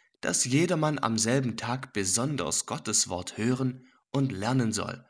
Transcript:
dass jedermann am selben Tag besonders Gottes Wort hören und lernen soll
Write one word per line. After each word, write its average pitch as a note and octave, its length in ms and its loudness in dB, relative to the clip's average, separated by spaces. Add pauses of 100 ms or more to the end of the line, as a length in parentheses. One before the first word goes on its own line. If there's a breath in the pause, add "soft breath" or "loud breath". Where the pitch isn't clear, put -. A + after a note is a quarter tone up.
(220 soft breath)
dass - 220 0
jedermann D#3 560 2
am A2+ 180 0
selben A#2 380 2
Tag A#2 380 -6
besonders G2+ 720 0
Gottes - 420 0
Wort F2+ 300 -6
hören B2+ 480 0 (260 loud breath)
und C#3 200 2
lernen A2 420 0
soll - 360 -6